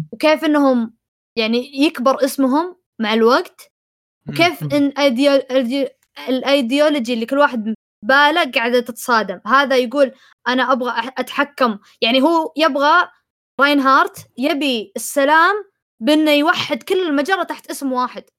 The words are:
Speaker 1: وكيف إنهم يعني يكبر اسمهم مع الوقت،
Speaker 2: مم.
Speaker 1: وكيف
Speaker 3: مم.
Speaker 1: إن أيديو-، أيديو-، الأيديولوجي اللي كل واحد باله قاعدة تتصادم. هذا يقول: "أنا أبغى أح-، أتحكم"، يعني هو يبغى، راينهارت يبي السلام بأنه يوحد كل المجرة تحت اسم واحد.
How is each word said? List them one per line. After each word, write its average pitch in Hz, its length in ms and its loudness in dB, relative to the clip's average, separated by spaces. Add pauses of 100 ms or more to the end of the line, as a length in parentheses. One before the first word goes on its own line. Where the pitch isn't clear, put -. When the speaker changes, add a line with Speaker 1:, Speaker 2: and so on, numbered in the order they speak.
(120)
Speaker 1:
وكيف 311 340 0
إنهم 269 480 2 (420)
يعني 247 480 -2
يكبر 269 420 0
اسمهم 285 500 -2 (240)
مع 220 140 -2
الوقت، 233 580 0 (540)
Speaker 2:
مم. - 80 -10
Speaker 1:
وكيف 320 300 0
Speaker 3:
مم. 147 100 -6
Speaker 1:
إن 285 160 2
أيديو-، 277 640 0
أيديو-، 262 380 -2 (400)
الأيديولوجي 262 840 0
اللي 226 120 -4
كل 277 120 -2
واحد 233 360 0 (320)
باله 294 460 2
قاعدة 247 280 0
تتصادم. 226 680 -2
هذا 262 320 2
يقول: 254 340 0 (360)
"أنا 254 240 0
أبغى 247 200 -2
أح-، 233 260 -8
أتحكم"، 254 600 -4 (240)
يعني 240 200 2
هو 320 360 0
يبغى، 302 520 2 (500)
راينهارت 285 680 2 (100)
يبي 269 580 -2
السلام 311 600 0 (440)
بأنه 302 320 2
يوحد 294 520 0
كل 370 240 -2
المجرة 320 360 -2
تحت - 280 -12
اسم 269 220 -6
واحد. 247 300 -6 (160)